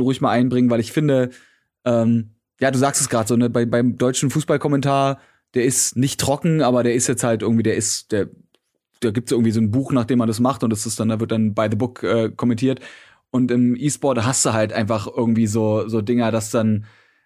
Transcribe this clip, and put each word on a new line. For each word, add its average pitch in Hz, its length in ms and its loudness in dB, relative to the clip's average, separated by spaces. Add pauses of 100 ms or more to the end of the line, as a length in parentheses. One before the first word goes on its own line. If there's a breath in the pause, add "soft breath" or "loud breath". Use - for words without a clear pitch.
ruhig 127 200 0
mal 123 100 2
einbringen, 123 400 2
weil 117 80 2
ich 110 120 -4
finde, 135 380 2 (560 loud breath)
ähm, 117 460 0 (280)
ja, 135 120 2
du 131 80 0
sagst 135 200 2
es - 100 -2
grad 113 180 0
so, 120 80 0
ne, 120 140 2
bei, 120 160 0
beim 120 320 0
deutschen 131 340 0
Fußballkommentar, 139 880 0 (340 soft breath)
der 120 120 2
ist - 300 0
nicht 131 240 0
trocken, 156 440 0
aber 123 180 2
der 120 140 2
ist 123 100 0
jetzt 131 180 -2
halt 113 200 0
irgendwie, 113 180 2
der 107 140 2
ist, - 360 -4
der, 101 180 -2 (720)
da 117 100 0
gibt's 117 200 -4
irgendwie 117 200 2
so 113 100 2
ein 110 80 2
Buch, 135 220 -2
nach 123 140 0
dem 123 120 0
man 117 100 2
das 110 120 -2
macht 131 240 0
und 113 80 0
das 107 160 -4
ist 110 120 -8
dann, 110 100 -2
da 110 100 -2
wird 113 120 -4
dann 110 220 0
by 110 160 0
the 107 80 -2
book, 123 240 -4
äh, 113 340 0
kommentiert. 123 440 -2 (500 loud breath)
Und 123 220 0
im 123 240 2
E-Sport 135 500 -2
hast 127 200 0
du 123 80 0
halt 110 200 0
einfach 107 340 -2
irgendwie 113 380 0
so, 107 420 0
so 110 140 -2
Dinger, 117 300 0
dass 110 180 -2
dann, 107 360 0 (400 loud breath)